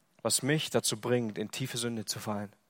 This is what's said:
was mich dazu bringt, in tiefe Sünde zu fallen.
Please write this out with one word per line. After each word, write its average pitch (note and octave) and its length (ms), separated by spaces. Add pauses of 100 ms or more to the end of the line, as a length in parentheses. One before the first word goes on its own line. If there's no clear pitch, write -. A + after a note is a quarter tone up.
(220)
was - 200
mich D3 280
dazu A2 300
bringt, A#2+ 360
in G#2+ 140
tiefe B2 280
Sünde A#2 260
zu - 160
fallen. G#2 320 (160)